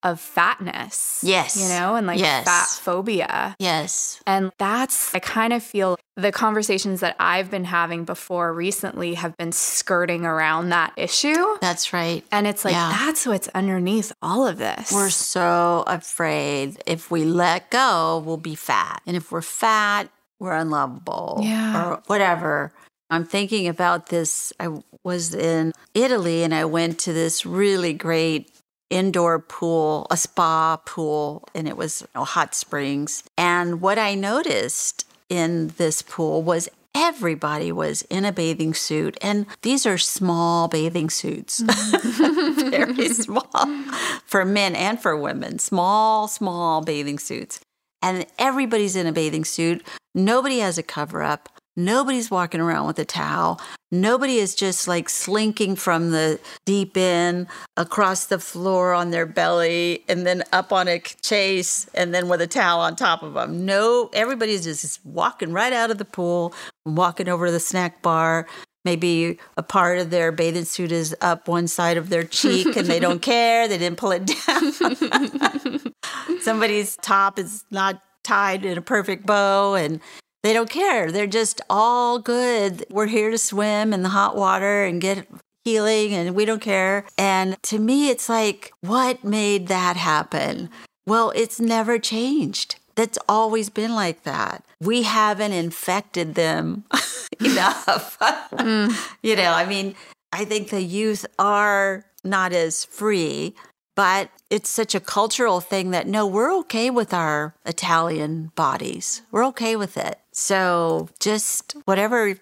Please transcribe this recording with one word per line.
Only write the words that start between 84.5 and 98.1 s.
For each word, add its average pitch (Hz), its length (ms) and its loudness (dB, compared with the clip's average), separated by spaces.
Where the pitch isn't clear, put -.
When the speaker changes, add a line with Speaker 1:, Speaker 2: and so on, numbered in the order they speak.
Speaker 2:
and 175 160 -2
get 196 260 -2
healing 214 500 2
and 180 200 0
we 208 100 4
don't 214 180 0
care. 196 420 2
And 190 460 2
to 214 140 -2
me, 262 300 4
it's 247 200 0
like, 214 520 0
what 247 440 0
made 202 440 2
that 180 280 2
happen? 156 760 0
Well, 220 280 4
it's 226 240 0
never 226 400 2
changed. 233 800 -2
That's - 240 0
always 220 400 2
been 226 260 -4
like 180 300 -2
that. - 400 -4
We 226 220 2
haven't 208 500 2
infected 170 840 -4
them 160 500 0
<laughs> - 280 -10
enough. - 800 0